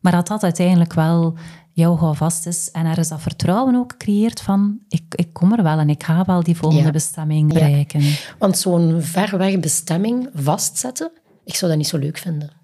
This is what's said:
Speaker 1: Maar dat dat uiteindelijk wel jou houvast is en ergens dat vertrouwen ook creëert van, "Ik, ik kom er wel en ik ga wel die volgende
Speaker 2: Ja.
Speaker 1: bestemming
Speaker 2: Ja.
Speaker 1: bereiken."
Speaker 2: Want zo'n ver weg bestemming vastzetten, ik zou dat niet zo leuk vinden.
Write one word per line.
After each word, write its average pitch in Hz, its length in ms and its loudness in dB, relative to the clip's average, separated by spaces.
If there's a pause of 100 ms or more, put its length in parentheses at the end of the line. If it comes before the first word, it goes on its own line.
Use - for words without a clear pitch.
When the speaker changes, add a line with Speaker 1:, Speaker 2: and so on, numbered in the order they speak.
Speaker 1:
Maar 180 120 2
dat 175 140 0
dat 208 160 -4
uiteindelijk 175 500 2
wel 165 420 2 (380)
jou 165 260 2
houvast 156 480 -2
is - 240 -8
en 165 160 -4
ergens 160 220 -2
dat 160 120 -8
vertrouwen 240 540 0
ook 247 220 -2
creëert 214 440 0
van, 202 380 0 (100)
"Ik, - 140 -2 (120)
ik - 180 -4
kom 185 200 2
er 233 100 2
wel 156 160 2
en 151 120 2
ik 143 120 -2
ga 170 220 2
wel 180 180 2
die 165 140 0
volgende 156 280 2
Speaker 2:
Ja. 156 60 4
Speaker 1:
bestemming 151 640 0
Speaker 2:
Ja. 165 60 2
Speaker 1:
bereiken." 143 440 2 (360)
Speaker 2:
Want 196 200 4
zo'n 170 440 2
ver 196 360 -2
weg 190 220 0
bestemming 214 760 -2
vastzetten, 208 760 -4 (340)
ik - 100 -14
zou 175 160 -2
dat 156 100 0
niet 143 100 -2
zo 165 80 -4
leuk 147 200 -6
vinden. 151 320 -8 (120)